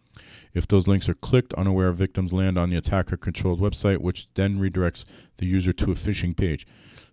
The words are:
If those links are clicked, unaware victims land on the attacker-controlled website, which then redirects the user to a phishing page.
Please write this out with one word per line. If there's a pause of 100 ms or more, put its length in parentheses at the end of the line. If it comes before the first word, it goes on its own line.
(540)
If
those
links
are
clicked,
unaware
victims
land
on
the
attacker-controlled
website,
which
then
redirects (340)
the
user
to
a
phishing
page. (460)